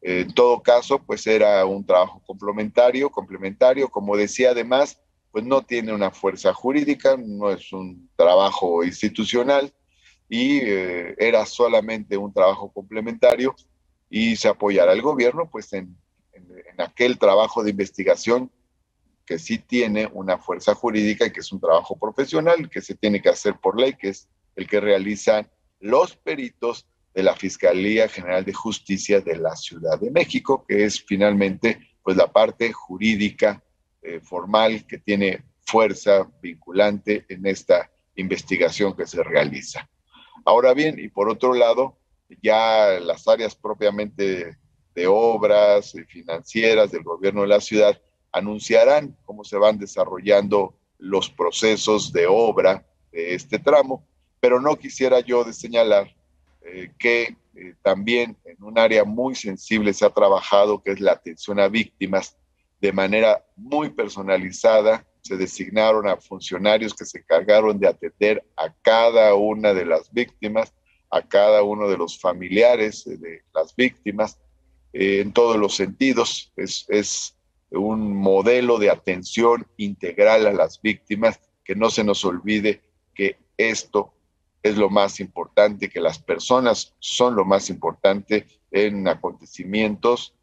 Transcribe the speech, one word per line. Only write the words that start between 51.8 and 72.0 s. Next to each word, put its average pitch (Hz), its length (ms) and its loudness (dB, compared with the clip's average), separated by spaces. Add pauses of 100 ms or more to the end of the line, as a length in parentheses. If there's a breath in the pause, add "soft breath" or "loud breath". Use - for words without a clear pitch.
de 85 160 2
obra 98 580 2 (260)
de 85 220 -6
este 156 260 -6
tramo, 139 480 0 (320)
pero 123 200 4
no 147 160 0
quisiera 127 460 0
yo 120 220 0
de 113 100 -8
señalar, 113 600 0 (480)
eh, 87 380 -18
que, 117 380 -2 (180)
eh, 90 260 -20
también 107 640 -2
en 87 180 -20
un 110 140 -4
área 110 260 4
muy 120 320 -4
sensible 104 580 -4
se 104 120 0
ha 101 40 6
trabajado, 101 760 2
que 98 80 -6
es 95 80 -6
la 92 140 2
atención 90 460 -8
a 98 80 4
víctimas, 95 680 -4 (420)
de 98 140 0
manera 104 500 2 (120)
muy 143 340 -6
personalizada. 104 1160 0 (160)
Se - 140 -10
designaron 104 720 -2
a 92 100 -2
funcionarios 98 760 -2
que - 120 -18
se - 140 -18
encargaron 104 600 2
de 98 80 2
atender 104 580 -2 (100)
a 80 260 -8
cada 113 540 6
una 107 380 2
de 92 120 -2
las 82 280 -2
víctimas, 110 600 -4 (360)
a 85 120 -2
cada 107 420 4
uno 104 260 -2
de 92 80 0
los 85 220 -6